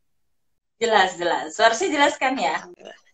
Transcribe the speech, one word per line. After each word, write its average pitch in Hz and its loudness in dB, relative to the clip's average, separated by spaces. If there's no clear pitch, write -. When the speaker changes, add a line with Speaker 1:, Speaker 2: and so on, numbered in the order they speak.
Speaker 1:
Jelas, 196 2
jelas. 160 -4
Suara 233 4
saya 349 -2
jelas 294 2
kan 269 -2
ya? 175 -2
Speaker 2:
Alhamdulillah. - -20